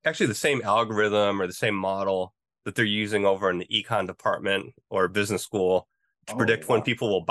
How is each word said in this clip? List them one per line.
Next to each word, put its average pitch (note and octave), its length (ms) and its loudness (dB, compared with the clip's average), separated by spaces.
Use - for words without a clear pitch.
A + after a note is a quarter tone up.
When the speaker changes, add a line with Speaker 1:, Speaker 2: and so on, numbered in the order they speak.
Speaker 1:
actually D#3+ 220 0
the G#2 80 0
same C#3+ 280 0
algorithm G#2 760 2
or F2+ 60 -2
the F2+ 60 -8
same G#2+ 220 -2
model F#2+ 580 -2
that G#2 100 -8
they're A#2 100 2
using G#2 400 0
over G2 240 2
in F2+ 100 0
the F#2 80 -8
econ G#2 400 -2
department G2 640 -4
or F#2+ 180 2
business G2+ 360 -2
school F#2 440 0
to - 80 -10
Speaker 2:
Oh, - 0 -
Speaker 1:
predict A2+ 340 0
when A2+ 100 4
Speaker 2:
wow. - 40 -4
Speaker 1:
people A#2 260 -2
will F2+ 220 0